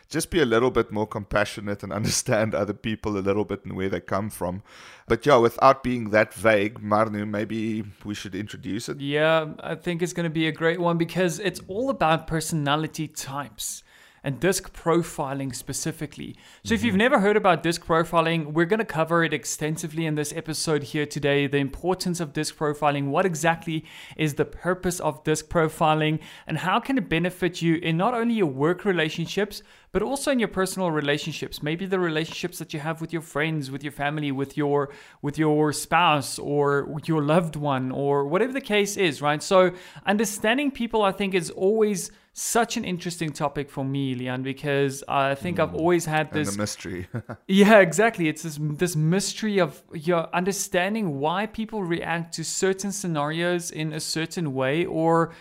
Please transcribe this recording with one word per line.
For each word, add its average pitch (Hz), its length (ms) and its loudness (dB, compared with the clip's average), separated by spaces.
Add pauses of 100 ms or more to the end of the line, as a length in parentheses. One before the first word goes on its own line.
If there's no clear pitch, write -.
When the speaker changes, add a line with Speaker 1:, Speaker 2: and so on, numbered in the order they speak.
Speaker 1:
just - 220 -4
be 180 100 2
a 135 60 6
little 117 240 4
bit 113 200 2
more 104 160 -2
compassionate 104 760 -2
and 95 100 -10
<laughs> 101 80 -2
understand 110 540 0
other 101 180 0
people 107 460 -4
a - 20 0
little 98 240 2
bit 98 220 -6
and 98 100 -8
where 95 140 -2
they 90 100 -2
come 104 300 -4
from. 92 320 -6 (440)
But 113 200 0
yeah, 143 100 8
without 120 460 6
being 123 280 -2
that 107 220 4
vague, 107 480 2
Marnu, 107 480 0
maybe 107 560 -4 (220)
we 104 80 -6
should 95 200 -10
introduce 101 540 -6
it. 143 140 -8
Speaker 2:
Yeah, 151 460 2 (120)
I 165 140 -8
think 170 260 -6
it's 175 140 -4
gonna 170 160 -2
be 160 160 0
a 156 60 0
great 165 280 0
one 170 160 2
because 170 440 0
it's 185 280 -4
all 233 220 -2
about 185 360 2
personality 156 840 -2
types - 760 -10 (420)
and 131 140 -4
disc 190 340 0
profiling 139 800 -2
specifically. - 840 -8 (260)
So 226 120 0
if 208 100 0
you've 233 80 2
Speaker 1:
Mm-hmm. 185 60 4
Speaker 2:
never 254 200 6
heard 208 180 4
about 185 280 4
disc 170 200 0
profiling, 165 680 2
we're 165 140 4
gonna 214 180 0
cover 160 400 0
it 156 100 0
extensively 156 720 -4
in 151 80 0
this 147 180 -2
episode 156 520 -2
here 151 200 -2
today, 143 440 2
the 143 100 0
importance 175 600 -2
of 151 120 -6
disc 156 240 -4
profiling, 147 520 0
what 170 180 2
exactly 165 580 -2 (320)
is 151 180 0
the 151 100 0
purpose 180 560 -4
of 151 240 -4
disc 156 240 0
profiling, 156 720 2 (260)
and 156 120 -4
how 185 200 0
can 269 200 -2
it 196 100 -4
benefit 175 540 -2
you 165 140 4
in 160 200 -2
not 214 180 2
only 233 200 0
your 208 120 2
work 147 380 0
relationships, 170 760 -2 (300)
but 190 120 -2
also 269 280 -2
in 262 80 2
your 208 100 2
personal 185 440 -2
relationships. 147 680 -2
Maybe 165 220 -4
the 190 140 -2
relationships 165 640 -2
that 160 120 -10
you 160 80 -6
have 156 220 -6
with 165 100 -6
your 165 100 -2
friends, 151 500 -2
with 139 100 -8
your 147 100 -8
family, 147 400 -2
with 135 240 -4
your, 143 340 2 (300)
with 143 160 -4
your 151 360 4
spouse, 160 640 2
or 143 460 2
with 156 240 -8
your 160 140 2
loved 156 340 2
one, 135 340 -2
or 139 340 2
whatever 196 280 0
the 269 80 -4
case 202 360 0
is, 160 240 0
right? 147 220 0
So 185 300 6 (340)
understanding 220 640 2
people, 226 320 0
I 196 100 4
think, 196 220 -2
is 170 160 0
always 208 600 2 (240)
such - 440 0
an 220 80 -4
interesting 170 440 -4
topic 143 380 -4
for 139 160 -8
me, 135 300 -2
Leon, 127 280 -4
because 139 640 -2
I 139 280 0
think 175 260 -4
I've 156 120 0
Speaker 1:
Mm. 156 80 -6
Speaker 2:
always 170 260 2
had 156 220 0
Speaker 1:
And - 80 -8
the 151 80 2
Speaker 2:
this 101 120 -2
Speaker 1:
mystery. 92 520 -6 (180)
<laughs> - 200 -16
Speaker 2:
Yeah, 196 340 8
exactly. 180 480 2
It's 156 160 -4
this, 147 140 -8
this 151 380 -2
mystery 196 640 0
of 165 240 0 (100)
your 165 420 0
understanding 185 840 0
why 170 240 0
people 214 400 -6
react 165 520 -4
to 160 80 -6
certain 190 480 -2
scenarios 170 800 -2
in 156 220 -6
a 156 80 -8
certain 160 540 -4
way, 135 320 0
or, 165 540 2